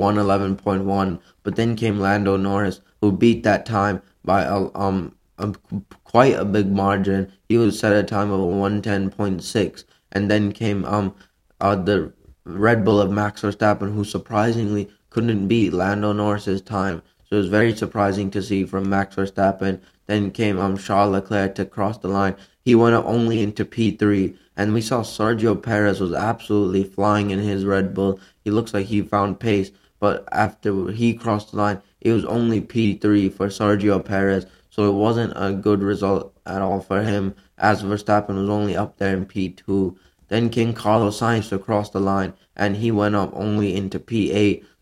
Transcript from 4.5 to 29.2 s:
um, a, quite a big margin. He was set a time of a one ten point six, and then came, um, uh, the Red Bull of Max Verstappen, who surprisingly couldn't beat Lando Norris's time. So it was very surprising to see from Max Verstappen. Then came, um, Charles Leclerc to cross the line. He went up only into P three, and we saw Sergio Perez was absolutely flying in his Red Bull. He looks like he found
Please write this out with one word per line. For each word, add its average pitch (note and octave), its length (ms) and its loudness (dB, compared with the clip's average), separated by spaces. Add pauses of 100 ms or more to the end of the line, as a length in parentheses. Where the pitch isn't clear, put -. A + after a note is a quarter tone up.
um, F#2+ 380 -2 (240)
a, G#2 160 -4 (500)
quite B2+ 320 4
a F#2 100 -4
big G2+ 260 0
margin. G2 560 0 (220)
He A#2 80 4
was G#2+ 220 2
set G#2+ 140 2
a G#2 100 4
time G#2 280 -2
of G2 80 0
a F#2+ 60 0 (200)
one G#2 160 -2
ten G2 280 -2
point G2 340 -4
six, - 400 -2 (280)
and G2+ 180 -2
then G#2+ 220 2
came, G2+ 340 -2
um, G2+ 280 0 (460)
uh, G2 160 2
the F#2 360 0 (340)
Red G#2 380 2
Bull G#2 160 4
of F#2+ 120 2
Max G#2 320 -2
Verstappen, G#2 500 0
who G#2 100 -2
surprisingly G#2 840 -2 (220)
couldn't A2+ 360 0
beat G2+ 260 2
Lando G2+ 400 0
Norris's G#2 480 -2
time. F#2+ 420 -4 (260)
So G#2 60 0
it G#2 40 2
was F#2+ 80 0 (120)
very A#2 160 2
surprising G2+ 560 -2
to G2+ 100 -4
see F#2+ 240 -2
from G2 240 -4
Max G2 260 -2
Verstappen. G2 640 -2 (280)
Then G2+ 240 -2
came, G#2+ 280 -2
um, G2 180 -2
Charles G2+ 360 2
Leclerc G2 420 -2
to G2 100 -4
cross G#2+ 340 -4
the - 80 -8
line. G2 280 0 (300)
He B2+ 80 4
went A#2 220 6
up - 100 0
only A2+ 360 0
into G#2 220 -4
P A2 280 0
three, G2+ 440 0 (220)
and G#2 160 0
we A#2 80 0
saw A2+ 200 -2
Sergio A2 580 0
Perez G#2 420 0
was F2 120 -2
absolutely G2+ 680 0
flying G2+ 480 0
in F#2+ 80 -2
his G2 260 -2
Red G2 280 0
Bull. F#2+ 260 0 (240)
He G#2 80 -4
looks A2+ 220 -2
like G2 140 -2
he G#2 140 0
found G2+ 380 0